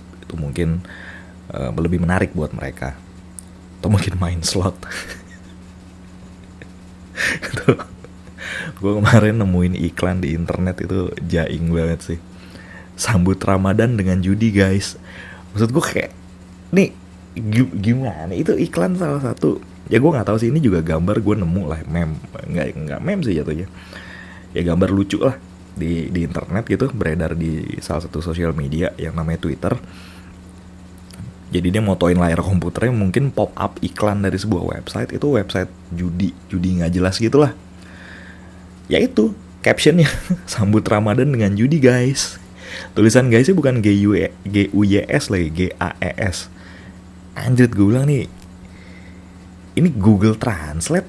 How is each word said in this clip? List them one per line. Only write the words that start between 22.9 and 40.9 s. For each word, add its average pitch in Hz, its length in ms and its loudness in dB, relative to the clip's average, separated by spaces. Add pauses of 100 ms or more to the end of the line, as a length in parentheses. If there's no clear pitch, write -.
meme 196 240 -2
sih 98 140 0
jatuhnya. 78 300 -4 (840)
Ya - 160 -4
gambar 87 240 2
lucu 98 320 0
lah 131 160 0 (360)
di, 82 360 -4
di 85 160 -2
internet - 400 -6
gitu, 120 240 0
beredar 82 440 -2
di 80 440 -4
salah - 240 -6
satu 80 160 -8
sosial 82 320 -2
media 76 480 -2
yang 80 160 -8
namanya 82 320 -2
Twitter. 90 280 -2 (1800)
Jadi 90 160 2
dia 104 80 2
motoin 90 400 4
layar 85 240 2
komputernya, 92 480 0
mungkin 117 400 2
pop - 240 -2
up 95 240 -6
iklan 101 400 -2
dari 95 160 0
sebuah 95 400 -2
website, - 400 -8
itu - 140 -4
website 95 420 0 (220)
judi, 87 420 -2 (160)
judi 90 320 0
nggak 82 80 0
jelas 90 240 0
gitulah. 120 400 4 (1400)
Ya - 80 4
itu, 220 320 2 (320)
captionnya, 151 480 4 (200)
<laughs> - 200 -4
"Sambut 104 320 2
Ramadan 107 480 2